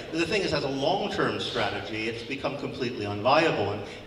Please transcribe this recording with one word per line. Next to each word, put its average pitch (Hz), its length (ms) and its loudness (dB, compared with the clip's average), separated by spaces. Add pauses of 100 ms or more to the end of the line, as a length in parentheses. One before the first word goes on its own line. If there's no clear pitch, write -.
(100)
But 160 80 -2
the 165 80 2
thing 202 160 2
is, 165 100 0
as 143 120 2
a 135 40 0
long-term 151 680 2
strategy, 107 720 -2
it's 113 160 -4
become 135 340 -4
completely 117 480 -4
unviable. 113 680 4
And 104 100 -6 (220)